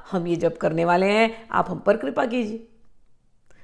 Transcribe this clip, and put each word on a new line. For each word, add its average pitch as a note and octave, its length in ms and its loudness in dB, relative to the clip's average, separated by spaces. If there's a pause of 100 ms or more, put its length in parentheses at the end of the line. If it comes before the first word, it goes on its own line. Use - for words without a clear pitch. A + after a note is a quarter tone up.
(120)
हम F3 160 -2
ये E3+ 80 0
जप E3 260 0
करने D#3+ 240 0
वाले F3 200 4
हैं, A3+ 460 0
आप - 180 0
हम E3+ 100 -6
पर G3+ 180 4
कृपा C4+ 280 -2
कीजिए।" A3+ 420 -4 (960)